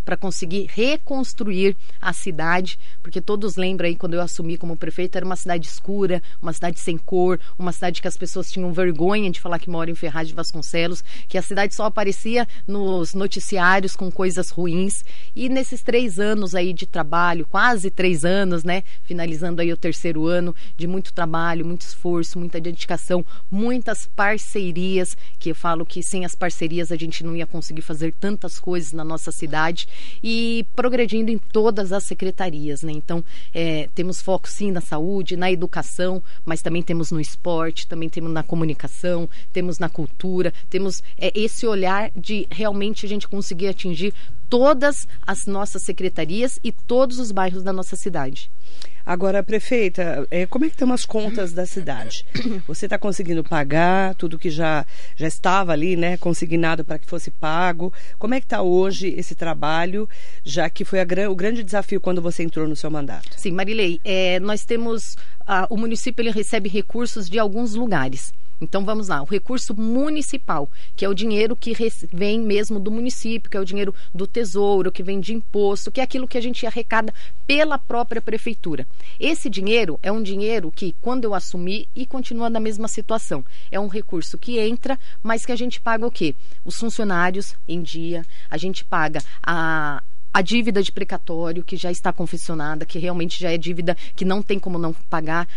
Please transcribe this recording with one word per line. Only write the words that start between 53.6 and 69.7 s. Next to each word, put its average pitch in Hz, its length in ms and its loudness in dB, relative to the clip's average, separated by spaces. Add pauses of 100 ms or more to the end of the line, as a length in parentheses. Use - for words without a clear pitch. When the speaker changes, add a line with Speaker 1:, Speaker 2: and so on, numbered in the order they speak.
Speaker 2:
tudo 165 240 0
que 175 120 0
já, 156 340 0 (320)
já 156 100 0
estava 180 460 0
ali, 165 240 0
né, 175 220 0
consignado 165 640 0
pra 156 140 -2
que - 80 0
fosse - 240 -2
pago? 170 600 0 (260)
Como 226 160 0
é 269 60 0
que - 60 0
tá 208 140 0
hoje 185 560 2
esse 180 180 0
trabalho, 165 720 0 (380)
já 156 240 0
que 190 160 0
foi 190 160 0
a 185 40 2
gran-, 185 260 0
o 190 40 0
grande 214 280 0
desafio 196 380 0
quando 180 200 0
você 170 220 0
entrou 160 260 0
no 151 80 0
seu 151 140 -2
mandato? 147 440 -2
Speaker 1:
Sim, - 180 0
Marilei, 190 520 0
é, 185 360 0
nós 208 260 0
temos, 233 500 0 (300)
ah, 190 240 0
o 226 80 0
município, 226 440 0
ele 226 80 0
recebe 214 380 0
recursos 208 640 0
de 208 80 0
alguns 214 360 0
lugares. 156 580 0 (280)
Então, 190 240 0
vamos 214 220 0
lá, 151 160 0
o - 20 0
recurso 208 480 0